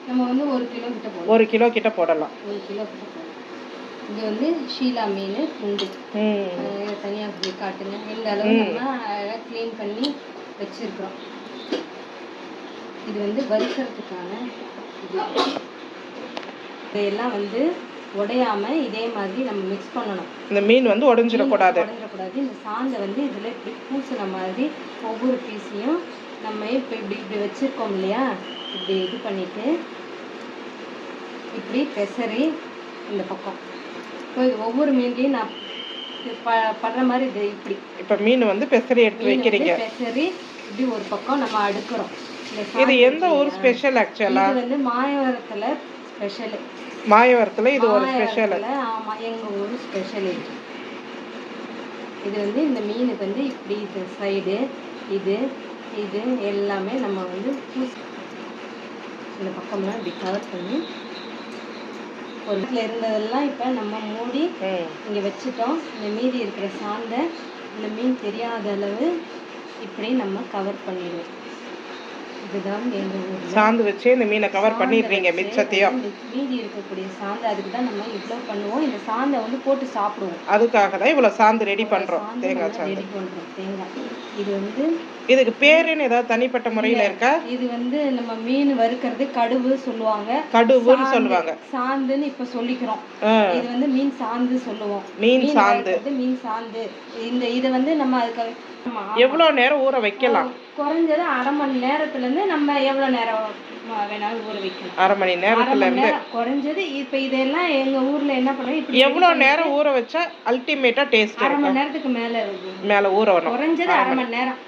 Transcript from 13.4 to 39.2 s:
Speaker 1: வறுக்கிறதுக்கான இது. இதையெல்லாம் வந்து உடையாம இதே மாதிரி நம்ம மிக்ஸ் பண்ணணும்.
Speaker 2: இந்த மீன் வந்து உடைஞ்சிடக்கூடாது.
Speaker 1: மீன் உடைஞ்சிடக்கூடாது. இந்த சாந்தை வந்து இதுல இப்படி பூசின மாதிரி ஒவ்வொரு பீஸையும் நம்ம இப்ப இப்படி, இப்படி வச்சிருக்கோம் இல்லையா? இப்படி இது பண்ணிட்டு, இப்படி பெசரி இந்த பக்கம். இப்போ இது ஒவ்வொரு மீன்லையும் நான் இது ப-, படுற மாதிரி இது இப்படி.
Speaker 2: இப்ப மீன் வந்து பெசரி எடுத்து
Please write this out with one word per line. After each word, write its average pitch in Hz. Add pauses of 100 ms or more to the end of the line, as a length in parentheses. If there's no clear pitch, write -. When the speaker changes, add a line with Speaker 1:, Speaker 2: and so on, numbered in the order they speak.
Speaker 1:
வறுக்கிறதுக்கான 220 (680)
இது. 185 (1700)
இதையெல்லாம் 208
வந்து 202 (540)
உடையாம 208 (160)
இதே 226
மாதிரி 202
நம்ம 208
மிக்ஸ் 196
பண்ணணும். 202 (180)
Speaker 2:
இந்த 202
மீன் 233
வந்து 220
உடைஞ்சிடக்கூடாது. 226
Speaker 1:
மீன் 185
உடைஞ்சிடக்கூடாது. 202
இந்த 262
சாந்தை 240
வந்து 202
இதுல 214
இப்படி -
பூசின 254
மாதிரி 190 (380)
ஒவ்வொரு 233
பீஸையும் 226 (440)
நம்ம 214 (120)
இப்ப 254
இப்படி, 202
இப்படி 208
வச்சிருக்கோம் 226
இல்லையா? 196 (500)
இப்படி 190
இது 185
பண்ணிட்டு, 196 (1900)
இப்படி - (140)
பெசரி 214 (640)
இந்த 202
பக்கம். 190 (600)
இப்போ -
இது 254 (100)
ஒவ்வொரு 269
மீன்லையும் 254
நான் 220 (680)
இது -
ப-, 226
படுற 240
மாதிரி 254
இது 202
இப்படி. 196 (240)
Speaker 2:
இப்ப 196
மீன் 220
வந்து 214
பெசரி 247
எடுத்து 214